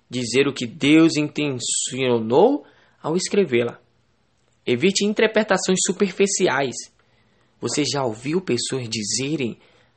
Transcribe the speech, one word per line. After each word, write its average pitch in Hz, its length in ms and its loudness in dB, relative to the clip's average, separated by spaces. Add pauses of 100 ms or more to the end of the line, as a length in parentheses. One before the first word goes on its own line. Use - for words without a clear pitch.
dizer 123 380 0
o 139 60 0
que 131 140 -6
Deus 147 500 4
intencionou 135 1500 0 (380)
ao 156 140 -2
escrevê-la. 147 640 0 (840)
Evite 160 400 2
interpretações 214 800 0
superficiais. 180 880 0 (880)
Você 131 240 -2
já 135 200 -2
ouviu 127 360 -4
pessoas 127 480 -4
dizerem, 117 720 -4 (380)